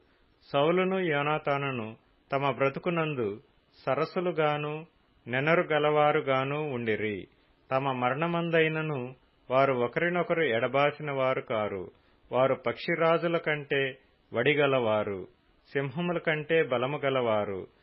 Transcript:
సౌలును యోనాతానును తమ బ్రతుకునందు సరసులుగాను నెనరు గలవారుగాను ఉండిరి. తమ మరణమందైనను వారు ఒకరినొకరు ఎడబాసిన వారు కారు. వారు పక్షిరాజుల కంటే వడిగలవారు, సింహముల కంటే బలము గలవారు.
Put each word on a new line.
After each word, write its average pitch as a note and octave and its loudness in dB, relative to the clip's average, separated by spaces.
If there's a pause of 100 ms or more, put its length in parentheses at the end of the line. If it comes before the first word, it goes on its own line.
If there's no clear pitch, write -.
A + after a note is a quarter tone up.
(540)
సౌలును F3+ 2
యోనాతానును C#3+ -2 (340)
తమ C#3 0
బ్రతుకునందు C3+ -2 (440)
సరసులుగాను D3+ -2 (420)
నెనరు D3 2
గలవారుగాను D3 2
ఉండిరి. G#2+ -2 (440)
తమ C3+ 0
మరణమందైనను D#3 0 (340)
వారు C3+ 4
ఒకరినొకరు E3 0
ఎడబాసిన C#3 0
వారు C3 0
కారు. G2+ -4 (400)
వారు C3 2
పక్షిరాజుల E3 0
కంటే C#3+ -2 (360)
వడిగలవారు, A#2 2 (440)
సింహముల D#3+ -4
కంటే D#3 0
బలము B2+ 0
గలవారు. A2 0 (160)